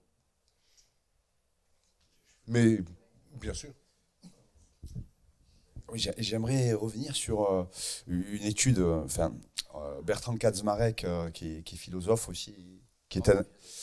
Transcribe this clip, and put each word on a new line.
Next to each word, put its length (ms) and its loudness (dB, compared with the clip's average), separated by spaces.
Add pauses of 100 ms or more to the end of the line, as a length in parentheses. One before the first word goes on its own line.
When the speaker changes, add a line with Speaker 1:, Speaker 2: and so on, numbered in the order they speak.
(2500)
Speaker 1:
Mais, 320 6 (540)
bien 200 -6
sûr. 180 -10 (2250)
Speaker 2:
Oui, 100 -8
j'ai-, 180 -2
j'aimerais 560 2
revenir 420 -2
sur, 360 2
euh, 120 4 (440)
une 360 -2
étude, 360 4
euh, 260 4
enfin, 300 -2 (400)
euh, 260 -10
Bertrand 340 -2
Kaczmarek, 680 2
euh, 260 -2
qui 280 -8
est, 60 -12
qui 120 -14
est 20 -12
philosophe 500 0
aussi, 280 -10 (520)
qui 120 -2
est 100 4
un, 160 6 (380)